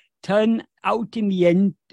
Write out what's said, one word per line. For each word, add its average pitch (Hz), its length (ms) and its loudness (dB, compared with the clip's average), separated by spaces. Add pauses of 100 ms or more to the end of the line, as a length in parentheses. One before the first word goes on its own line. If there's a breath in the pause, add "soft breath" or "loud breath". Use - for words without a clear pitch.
(220 soft breath)
turn 220 420 0 (180)
out 214 340 -4
in 214 120 -2
the 180 180 2
end 180 280 2 (180)